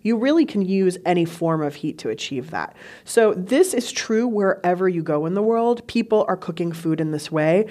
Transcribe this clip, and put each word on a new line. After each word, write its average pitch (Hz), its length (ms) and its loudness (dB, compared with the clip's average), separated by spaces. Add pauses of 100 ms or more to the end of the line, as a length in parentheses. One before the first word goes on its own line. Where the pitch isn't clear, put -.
you 226 140 2
really 285 280 2
can 208 160 -4
use 185 420 2
any 175 220 2
form 165 380 -2
of 147 100 -2
heat - 240 -8
to 127 120 -6
achieve 131 420 -6
that. - 240 -6 (300)
So 220 280 4
this 254 400 2
is 240 180 -2
true 233 360 -2
wherever 190 600 0
you 175 140 0
go 151 240 0
in 165 80 -2
the 202 80 0
world. 233 460 0
People 226 400 2
are 185 100 0
cooking 170 340 -4
food 160 300 -2
in 156 80 -2
this 147 220 -6
way. 160 400 2